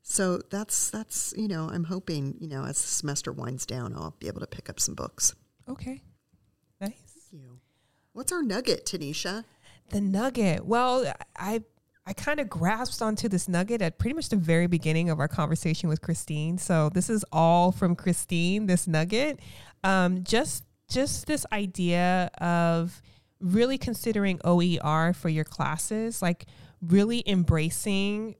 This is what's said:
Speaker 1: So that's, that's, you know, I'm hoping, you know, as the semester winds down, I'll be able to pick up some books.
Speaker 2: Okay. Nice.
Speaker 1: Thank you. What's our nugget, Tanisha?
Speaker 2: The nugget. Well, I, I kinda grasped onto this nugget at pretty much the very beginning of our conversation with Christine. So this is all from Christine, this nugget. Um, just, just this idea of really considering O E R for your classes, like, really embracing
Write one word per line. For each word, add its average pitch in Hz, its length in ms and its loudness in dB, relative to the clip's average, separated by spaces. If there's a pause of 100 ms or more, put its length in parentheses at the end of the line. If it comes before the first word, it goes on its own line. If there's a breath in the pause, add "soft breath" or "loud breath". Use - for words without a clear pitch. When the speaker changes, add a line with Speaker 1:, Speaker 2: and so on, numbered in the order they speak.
Speaker 1:
So 185 480 0
that's, - 400 -2
that's, - 480 -6
you 220 100 -2
know, 160 220 -4
I'm 170 160 -2
hoping, 160 560 -4
you 160 80 -10
know, 135 160 -6
as 135 160 -2
the - 80 -2
semester - 420 -4
winds 127 340 -8
down, 120 300 -8
I'll 80 240 -10
be - 80 -10
able - 140 -8
to - 60 -10
pick - 220 -14
up - 120 -14
some - 140 -2
books. - 380 -2 (360)
Speaker 2:
Okay. 269 320 -10 (800)
Nice. 202 100 -6 (400)
Speaker 1:
Thank 151 100 -20
you. 123 180 -20 (520)
What's 262 220 -6
our 339 100 -2
nugget, 226 420 -2
Tanisha? 180 600 -6 (440 soft breath)
Speaker 2:
The 208 120 -2
nugget. 202 640 0
Well, 247 400 2 (320)
I, 220 260 -4 (420)
I 196 80 -10
kinda 294 300 -2
grasped 214 580 -2
onto 220 280 0
this 185 180 0
nugget 196 340 0
at 165 160 -2
pretty 247 160 0
much 320 140 -4
the 233 80 0
very 170 320 4
beginning 165 420 2
of 156 120 0
our 147 80 0
conversation 160 580 0
with 160 140 0
Christine. 160 560 -2
So 160 320 2
this 180 200 0
is 214 220 0
all 170 400 6
from 175 240 2
Christine, 180 680 0
this 180 220 2
nugget. 196 520 0 (460 loud breath)
Um, 185 400 4
just, - 380 0 (260)
just - 380 0
this 294 260 0
idea 180 760 2 (100)
of 170 640 0 (380 soft breath)
really 233 380 2
considering 208 680 0
O 175 160 6
E 170 200 4
R 160 320 2
for - 160 -2
your 156 140 0
classes, 214 800 -4
like, 175 240 -2 (360 loud breath)
really 208 440 4
embracing 196 1160 0